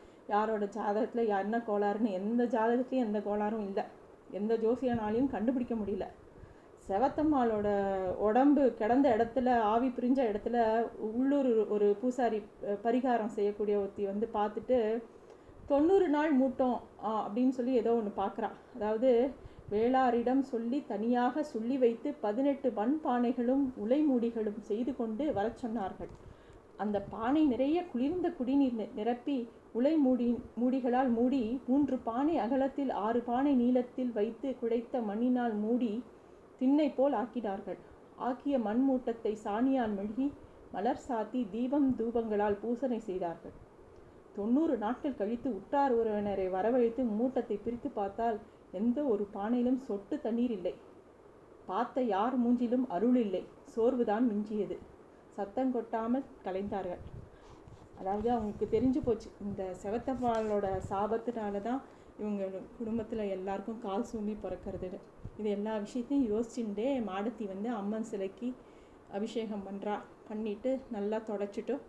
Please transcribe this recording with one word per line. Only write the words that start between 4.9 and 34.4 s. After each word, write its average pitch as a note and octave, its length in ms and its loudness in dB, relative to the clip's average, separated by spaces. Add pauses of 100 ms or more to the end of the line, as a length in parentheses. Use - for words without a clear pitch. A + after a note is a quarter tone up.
கண்டுபிடிக்க A#3+ 460 -2
முடியல. G3 320 -4 (800)
செவத்தம்மாளோட G#3+ 1080 2 (140)
உடம்பு B3 640 6
கிடந்த A#3+ 420 4
இடத்துல, A#3+ 420 2
ஆவி A3+ 300 4
பிரிஞ்ச B3 480 2
இடத்துல A3+ 460 2 (160)
உள்ளூர் B3 680 2
ஒரு G#3 340 4
பூசாரி, B3 360 2
அஹ், G3+ 460 -6
பரிகாரம் A#3 420 2
செய்யக்கூடிய G#3 520 0
ஒருத்தி G3+ 280 -2
வந்து G#3 280 -2
பார்த்துட்டு, A3 720 0 (640)
"தொண்ணூறு E4+ 400 6
நாள் D4 320 4
மூட்டம்", B3+ 400 2 (240)
ஆ, A3 260 -2
அப்படின்னு B3 200 2
சொல்லி B3+ 240 0
ஏதோ A3+ 180 4
ஒண்ணு G#3+ 280 0
பார்க்கறா. G3+ 300 -2 (260)
அதாவது, A#3 560 4 (400)
"வேளாரிடம் A#3+ 680 2
சொல்லி A#3+ 480 -2
தனியாக B3 560 0
சொல்லி B3 340 -4
வைத்து B3+ 360 2
பதினெட்டு C4 580 0
மண் A3+ 320 0
பானைகளும் B3 720 2
உலை B3 300 2
மூடிகளும் A#3 540 0
செய்து A#3+ 360 -4
கொண்டு A#3 380 -2
வரச் A3 320 -2
சொன்னார்கள். G#3+ 440 -6 (680)
அந்த G3+ 240 -2
பானை C4 440 2
நிறைய C#4+ 400 2
குளிர்ந்த E4 440 0
குடிநீர் C4 460 2
நி-, G#3 180 -6
நிரப்பி A#3+ 560 -2 (220)
உலை C#4 260 2
மூடி, B3 420 4 (220)
மூடிகளால் B3+ 520 2
மூடி B3 540 0
மூன்று C4 300 2
பானை C4+ 400 0
அகலத்தில் C4 520 0
ஆறு A3+ 320 0
பானை C4 340 2
நீளத்தில் B3 560 2
வைத்து A3+ 500 -2